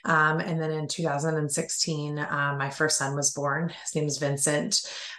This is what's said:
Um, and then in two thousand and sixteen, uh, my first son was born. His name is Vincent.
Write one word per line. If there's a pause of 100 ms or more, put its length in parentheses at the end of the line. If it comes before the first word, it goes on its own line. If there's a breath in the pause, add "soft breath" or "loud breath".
Um,
and
then
in
two
thousand
and
sixteen,
uh,
my
first
son
was
born.
His
name
is
Vincent. (380 loud breath)